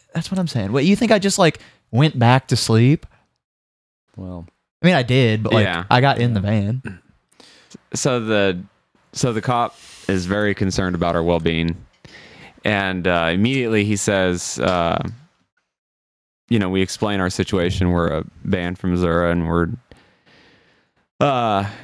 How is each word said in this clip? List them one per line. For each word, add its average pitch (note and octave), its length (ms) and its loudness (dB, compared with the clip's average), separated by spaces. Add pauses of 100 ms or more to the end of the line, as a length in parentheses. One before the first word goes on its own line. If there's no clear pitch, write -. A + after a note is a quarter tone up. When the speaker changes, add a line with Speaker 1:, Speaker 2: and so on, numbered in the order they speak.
(140)
Speaker 1:
that's - 180 -6
what F#3+ 80 -2
I'm F3 80 -2
saying. G#2 240 -4
What, C#3 140 0
you G3+ 100 4
think A3+ 160 0
I G#3+ 60 4
just, G3 220 -2
like, E3 200 2 (320)
went C#3+ 280 2
back B2 300 4
to C3 60 2
sleep?" A#2 500 2 (1080)
Speaker 2:
Well. F2+ 320 -14 (360)
Speaker 1:
I - 20 0
mean, F3+ 100 6
I C3+ 60 2
did, A#2 400 2
but, G#2+ 120 -2
like, G#2+ 120 4
Speaker 3:
Yeah. F2 240 0
Speaker 1:
I B2 120 6
got C3+ 180 2
in A#2+ 160 0
the G2+ 40 0
van. G#2 640 -2 (920)
Speaker 3:
So B2+ 240 0
the, G2+ 420 0 (500)
so B2 220 -2
the A2 80 -2
cop A#2+ 340 -2 (320)
is F#2 200 -2
very G2+ 260 0
concerned F#2 420 -2
about E2+ 200 0
our E2 80 0
well-being. E2 520 0 (880)
And, F#2+ 440 -2
uh, E2+ 260 2
immediately A2+ 520 0
he G#2 100 0
says, F#2 640 -2
uh, E2+ 420 0 (1500)
you A#2 120 2
know, F#2 100 0
we F#2+ 140 2
explain G2+ 360 -2
our F2+ 120 0
situation. F2+ 580 -2
We're E2+ 180 0
a D2+ 160 -4 (220)
band F2+ 320 -4
from F#2 140 -4
Missouri, F2 400 0
and E2+ 160 -2
we're, E2+ 220 0 (1500)
uh, A#2 480 0 (160)